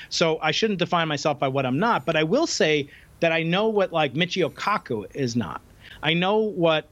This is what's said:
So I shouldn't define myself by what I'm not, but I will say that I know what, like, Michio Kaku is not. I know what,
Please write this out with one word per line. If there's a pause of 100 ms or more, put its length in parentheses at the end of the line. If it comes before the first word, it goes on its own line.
So
I
shouldn't
define
myself
by
what
I'm
not,
but
I
will
say (320)
that
I
know
what,
like,
Michio
Kaku (100)
is
not. (420)
I
know
what,